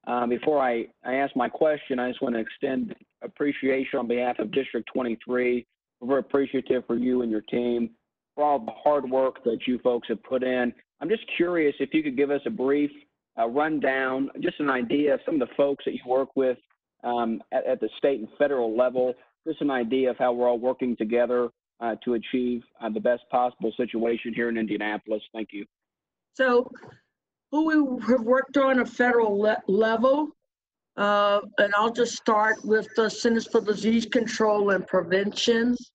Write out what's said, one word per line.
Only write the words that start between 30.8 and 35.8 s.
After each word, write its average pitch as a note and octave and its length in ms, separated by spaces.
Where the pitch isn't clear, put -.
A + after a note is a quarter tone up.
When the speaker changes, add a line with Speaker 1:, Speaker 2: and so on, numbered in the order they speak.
Speaker 2:
uh, G3+ 440
and G3+ 180
I'll A3 160
just A#3 220
start G#3+ 500
with G#3+ 320
the A3 120
Centers A3+ 380
for A3+ 140
Disease G#3 460
Control G#3+ 640
and F#3 160
Prevention G3+ 880